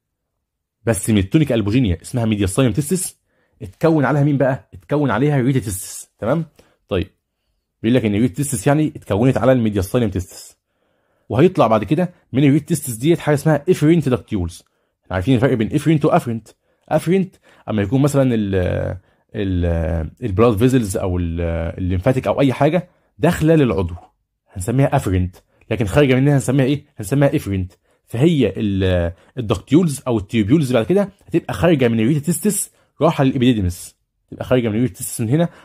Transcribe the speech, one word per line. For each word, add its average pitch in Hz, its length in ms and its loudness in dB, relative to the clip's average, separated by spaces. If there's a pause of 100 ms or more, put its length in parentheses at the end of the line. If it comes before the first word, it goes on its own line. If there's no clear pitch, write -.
(840)
بس 113 260 -2
من 107 80 4
التونيكا 131 380 2
البوجينيا 104 460 0
اسمها 117 240 -4
ميدياستاينم 107 480 0
تيستس؟ 175 460 -4 (420)
اتكون 151 440 0
عليها 143 180 2
مين 147 140 2
بقى؟ 131 360 -2
اتكون 143 380 -2
عليها 139 300 0
ريتيتستس. 117 760 -4
تمام؟ 156 260 -2 (420)
طيب 92 200 -2 (760)
بيقول 117 120 2
لك 113 100 0
ان 107 80 0
ريتيتستس 120 540 -4
يعني 147 200 2
اتكونت 113 500 0
على 123 140 2
الميدياستاينم 110 580 0
تيستس، - 480 -10 (720)
وهيطلع 143 380 4
بعد 107 160 2
كده 165 300 -2 (200)
من 131 100 2
الريتيتستس 143 500 0
ديت 143 260 0
حاجه 147 160 0
اسمها 151 340 0
افرنت 156 400 2
داكتيولز. 92 540 -4 (400)
احنا 90 120 -8
عارفين 107 200 2
الفرق 127 180 2
بين 110 220 -2
افرنت 151 300 0
وافرنت. 120 420 -2 (420)
افرنت 175 460 -2 (340)
اما 107 120 0
يكون 127 200 0
مثلًا 139 340 2
ال-، 92 640 -2 (380)
ال-، 85 760 -2 (120)
البلاد 110 340 2
فيزلز 120 400 2
او 90 200 -2
ال-، 85 240 -4 (360)
الليمفاتيك 92 500 -2
او - 140 0
اي 131 120 2
حاجه 156 360 0 (280)
داخله 160 380 2
للعضو، 95 400 0 (560)
هنسميها 127 440 0
افرنت، 92 400 -2 (360)
لكن 117 140 -2
خارجه 127 300 2
منها 139 200 2
هنسميها 131 300 0
ايه؟ 143 200 -2 (120)
هنسميها 139 380 0
افرنت. 98 380 -4 (320)
فهي 127 520 2
ال-، 95 560 0 (240)
الدكتيولز 131 680 0
او 120 100 0
التيوبيولز 120 560 0
بعد 113 120 2
كده 196 240 0 (160)
هتبقى - 280 -4
خارجه 151 340 2
من 113 120 0
الريتا 139 200 2
تيستس 202 520 -2 (300)
رايحه 151 220 2
للابيديديمس، 120 720 0 (360)
تبقى - 140 -10
خارجه 120 240 0
من 104 60 -2
الريتا 123 180 0
تيستس - 280 -10
من 110 80 -2
هنا 165 200 2 (140)